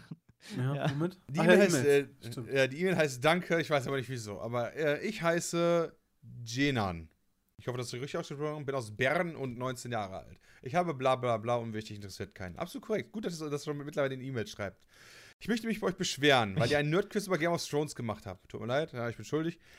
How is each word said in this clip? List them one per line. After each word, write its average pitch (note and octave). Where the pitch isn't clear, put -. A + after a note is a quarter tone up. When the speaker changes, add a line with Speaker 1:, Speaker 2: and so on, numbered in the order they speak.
Speaker 1:
Ja, C3
Speaker 2:
Ja. C#3
Speaker 1:
womit? D#3
Speaker 3:
Die C#3+
Speaker 1:
Ach D#3+
Speaker 3:
E-Mail F3+
Speaker 1:
ja, G3+
Speaker 3:
heißt, F3
Speaker 1:
E-Mails. C#3+
Speaker 3:
äh, A2+
Speaker 1:
Stimmt. B2
Speaker 3:
ja, C3+
die C3+
E-Mail F#3
heißt C3+
Danke, E3+
ich -
weiß C#3
aber C#3
nicht A#2+
wieso, G#2+
aber, A#2
äh, D3
ich G#3+
heiße E3+
Jenan. A2+
Ich -
hoffe, A#2+
das B2
ist -
richtig C3+
ausgesprochen. D3+
Bin C3+
aus G#2+
Bern D#3
und B2+
neunzehn B2
Jahre G2
alt. -
Ich A#2+
habe F3
bla C3
bla A#2+
bla A#2
und A#2
wichtig G#2+
interessiert G2+
keinen. F2+
Absolut F3+
korrekt. -
Gut, G#3+
dass E3+
ihr, D#3
dass C#3+
ihr D3+
mittlerweile C#3+
eine B2+
E-Mail B2+
schreibt. -
Ich -
möchte A3+
mich G#3+
bei G3
euch F3+
beschweren, B2+
weil A#2
ihr D3
einen D3
Nerdquiz G3+
über F#3
Game E3+
of E3+
Thrones D3
gemacht A2
habt. F#2
Tut G#2
mir G#2+
leid, D3
ja, A#2+
ich A#2
bin A2
schuldig. D#3+